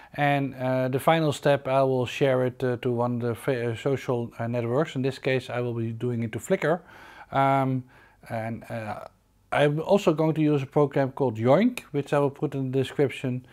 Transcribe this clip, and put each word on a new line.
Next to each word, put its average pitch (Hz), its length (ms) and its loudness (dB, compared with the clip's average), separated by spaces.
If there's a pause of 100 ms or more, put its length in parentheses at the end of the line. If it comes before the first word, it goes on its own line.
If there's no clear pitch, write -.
(140)
and, 143 400 0
uh, 131 340 -2
the 131 100 -2
final 160 320 4
step 139 380 2
I 135 140 4
will 131 240 2
share 127 400 2
it, 127 180 -4
uh, 123 140 0
to 123 120 -2
one 120 260 0
of 117 40 -4
the 117 140 -2
fa-, 120 380 -2
uh, 110 40 -6
social, 123 640 -2
uh, 117 80 -4
networks. 123 500 -2
In 127 60 -2
this 131 160 -4
case 131 320 -2
I 120 100 -4
will 120 140 -4
be 117 180 -4
doing 117 300 -4
it 117 100 -6
to 117 60 -8
Flickr. 175 420 0 (520)
Um, 135 520 2 (460)
and, 113 400 -8
uh, 110 380 -10 (440)
I'm 147 280 2
also 196 340 2
going 156 180 2
to 156 80 -2
use 151 220 2
a 127 40 -6
program 143 460 2
called 123 240 0
Yoink, 160 440 4 (100)
which 143 240 -2
I 147 40 4
will 143 120 2
put 139 240 -4
in 135 160 -4
the 135 80 0
description. 127 760 -2